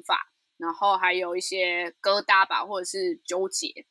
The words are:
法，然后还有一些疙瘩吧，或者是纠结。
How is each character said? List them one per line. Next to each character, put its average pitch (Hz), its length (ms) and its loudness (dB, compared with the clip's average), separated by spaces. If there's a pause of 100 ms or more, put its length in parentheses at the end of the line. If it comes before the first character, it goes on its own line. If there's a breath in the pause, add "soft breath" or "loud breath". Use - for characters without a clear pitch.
法， - 320 -4 (240)
然 170 160 -4
后 202 240 2
还 185 160 2
有 180 240 -2
一 - 20 -2
些 180 500 -2 (120)
疙 202 200 2
瘩 196 240 6
吧， 147 200 -2
或 196 160 -4
者 - 20 -8
是 180 400 -2
纠 185 240 -2
结。 - 260 -6 (180)